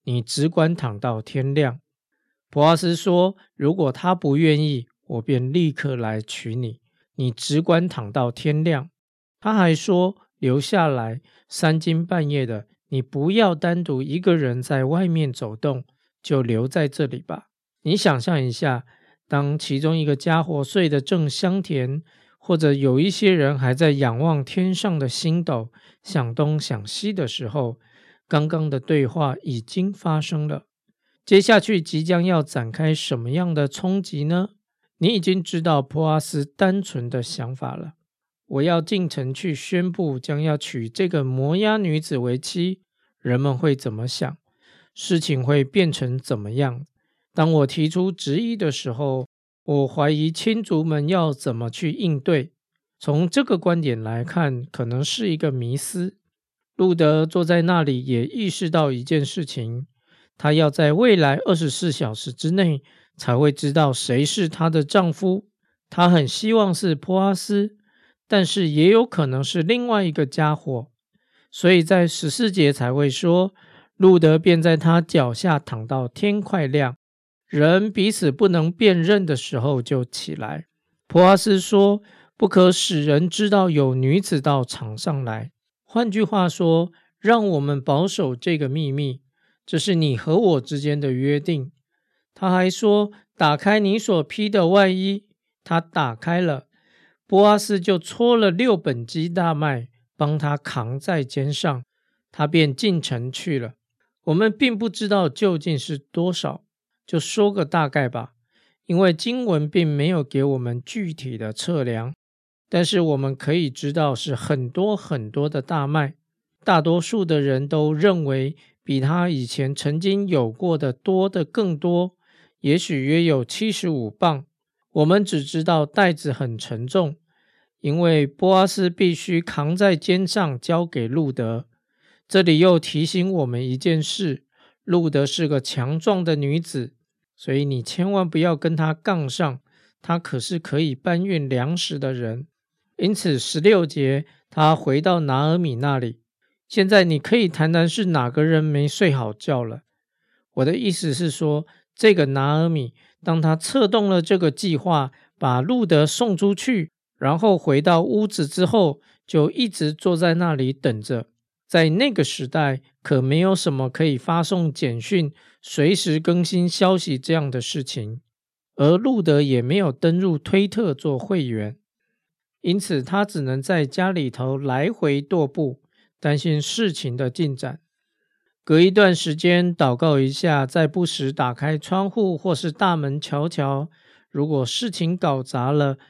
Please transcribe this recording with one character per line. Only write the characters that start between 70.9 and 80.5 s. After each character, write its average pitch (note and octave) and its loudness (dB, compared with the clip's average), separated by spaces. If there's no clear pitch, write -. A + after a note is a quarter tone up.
所 - 2
以 F3 6
在 F3 4
十 D#3+ -4
四 D4+ 0
节 E3 4
才 B2+ -2
会 C#3+ 2
说， F3 2
路 F#3 8
德 D#3+ 6
便 E3 4
在 E3 4
他 E3 4
脚 C#3+ 0
下 D#3 0
躺 A2 -10
到 C3 -4
天 G3+ -2
快 F#3 -2
亮， C3 0
人 F3+ 2
彼 G3+ 2
此 F#3 0
不 E3 2
能 E3+ 2
辨 F3+ 4
认 F#3+ 2
的 D#3 -2
时 - -6
候 C3 0
就 B2 -2
起 - -12
来。 D3+ -10